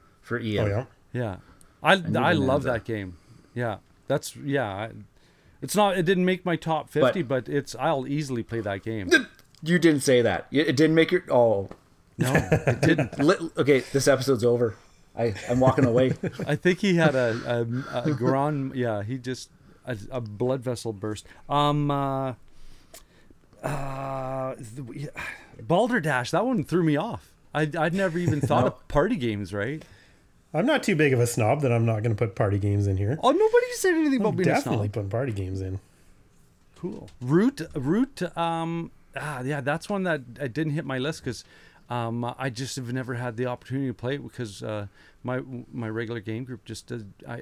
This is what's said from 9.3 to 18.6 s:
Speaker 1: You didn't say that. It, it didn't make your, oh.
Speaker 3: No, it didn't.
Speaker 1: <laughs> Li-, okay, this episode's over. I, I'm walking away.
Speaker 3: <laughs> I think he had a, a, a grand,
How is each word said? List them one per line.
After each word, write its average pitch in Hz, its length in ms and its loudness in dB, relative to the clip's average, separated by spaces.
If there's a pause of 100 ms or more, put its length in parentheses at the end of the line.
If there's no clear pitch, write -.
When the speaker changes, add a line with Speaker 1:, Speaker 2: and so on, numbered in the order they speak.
Speaker 1:
You 170 180 2
didn't 156 240 6
say 123 180 6
that. 101 300 0
It, 147 180 2
it 135 80 2
didn't 160 180 6
make 160 160 6
your, 180 180 0
oh. 113 380 4 (500)
Speaker 3:
No, 127 160 2
it 151 460 2
didn't. 151 400 2
Speaker 1:
<laughs> - 0 -
Li-, 160 380 2
okay, 135 240 4 (100)
this 135 160 2
episode's 127 380 4
over. 120 300 2 (420)
I, 113 160 0 (160)
I'm 123 100 2
walking 131 260 6
away. 127 280 4 (160)
Speaker 3:
<laughs> 175 180 -8
I 147 80 0
think 180 240 2
he 196 160 4
had 156 200 4
a, 120 500 0 (280)
a, 127 160 -2
a 151 40 2
grand, 135 600 0